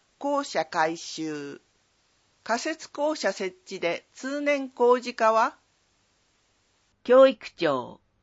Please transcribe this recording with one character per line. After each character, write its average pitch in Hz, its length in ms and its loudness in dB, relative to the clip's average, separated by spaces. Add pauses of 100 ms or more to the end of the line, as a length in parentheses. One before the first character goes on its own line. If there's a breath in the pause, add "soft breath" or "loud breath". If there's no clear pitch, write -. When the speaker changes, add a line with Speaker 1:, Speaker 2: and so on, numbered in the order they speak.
(180)
Speaker 1:
校 285 260 -2
舎 165 200 -4
改 165 320 -2
修。 151 640 -10 (840)
仮 226 180 -2
設 320 300 -8
校 302 240 -4
舎 202 180 -2
設 190 240 -8 (100)
置 185 140 -12
で 170 340 -4
通 277 260 -8
年 285 300 -2
工 247 280 4
事 240 160 -8
化 220 180 2
は？ 226 240 2 (1500)
Speaker 2:
教 262 240 8
育 - 240 -6
庁、 127 480 -4 (220)